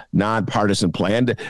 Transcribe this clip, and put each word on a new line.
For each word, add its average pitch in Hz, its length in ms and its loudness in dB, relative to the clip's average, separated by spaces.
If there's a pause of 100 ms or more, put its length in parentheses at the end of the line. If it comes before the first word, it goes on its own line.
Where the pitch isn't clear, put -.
(120)
nonpartisan 104 800 0
plan. 107 320 0
The 120 120 0 (120)